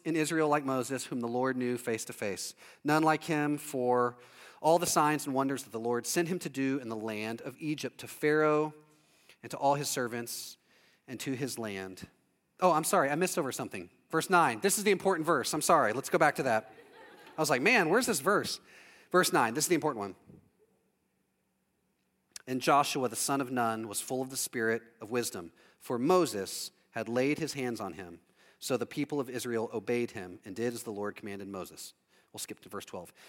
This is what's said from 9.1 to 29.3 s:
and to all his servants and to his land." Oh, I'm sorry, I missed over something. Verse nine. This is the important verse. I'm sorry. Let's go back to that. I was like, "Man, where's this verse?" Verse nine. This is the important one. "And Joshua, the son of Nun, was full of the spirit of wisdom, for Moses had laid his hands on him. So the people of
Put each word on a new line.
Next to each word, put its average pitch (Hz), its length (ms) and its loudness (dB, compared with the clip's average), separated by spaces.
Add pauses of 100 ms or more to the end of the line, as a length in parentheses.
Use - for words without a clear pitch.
and 113 80 -14
to - 60 -10
all 139 180 2
his 143 140 -2
servants 117 680 -6 (500)
and 123 120 -10
to 139 120 -4
his 123 260 -6
land." 98 480 -8 (540)
Oh, 185 120 6
I'm 156 120 2
sorry, 156 240 4
I 139 60 2
missed 180 240 0
over 135 140 -2
something. 98 360 -8 (220)
Verse 160 180 0
nine. 151 320 6
This 196 160 2
is 208 80 -4
the 214 60 6
important 180 340 2
verse. 147 300 2
I'm 151 80 0
sorry. 131 320 6
Let's 131 160 -4
go 175 80 2
back 151 180 6
to 143 60 -2
that. 113 320 0 (640)
I - 20 -2
was 151 80 2
like, 131 140 4
"Man, 196 260 6
where's 233 160 4
this 196 160 0
verse?" 151 400 0 (500)
Verse 180 220 4
nine. 123 220 4
This 147 100 0
is - 40 -2
the 170 80 4
important 135 240 -2
one. 98 140 -6 (2250)
"And 131 140 -4
Joshua, 143 480 2
the 110 80 -6
son 139 240 0
of 127 100 -4
Nun, 113 380 0
was 101 120 -6
full 131 200 -4
of 131 80 -4
the 131 80 -10
spirit 113 460 -2 (180)
of 110 100 -12
wisdom, 107 420 -4 (260)
for 127 200 -4
Moses 127 720 0 (200)
had 110 180 -6
laid 131 300 0
his 151 160 -6
hands 123 260 -6
on 92 140 -8
him. 87 260 -14 (380)
So - 180 -4
the 117 80 -2
people 143 360 -4
of 127 100 -6